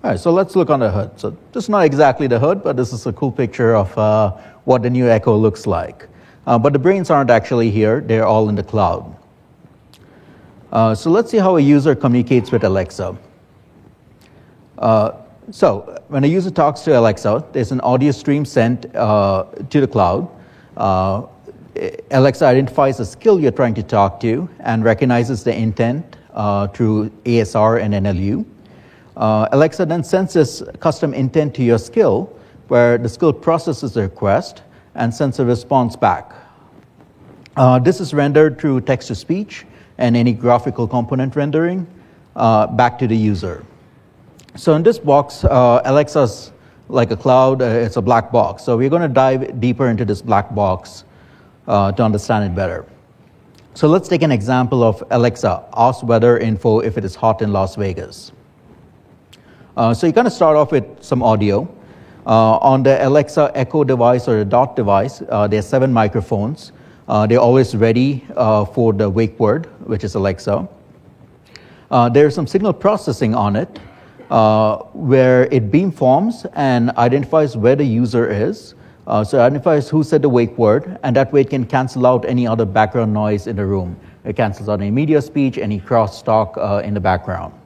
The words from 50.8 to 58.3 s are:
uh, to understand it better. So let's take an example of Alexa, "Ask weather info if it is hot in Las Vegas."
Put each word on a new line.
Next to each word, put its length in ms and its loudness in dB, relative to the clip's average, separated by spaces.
uh, 260 2
to 100 -2
understand 420 -2
it 100 -6
better. 300 -6
So 140 0
let's 200 2
take 140 0
an 100 2
example 520 0
of 260 0
Alexa, 540 0
"Ask 280 2
weather 340 4
info 440 0
if 180 -4
it 40 -8
is 120 -8
hot 260 0
in 100 -2
Las 240 -2
Vegas." 560 -8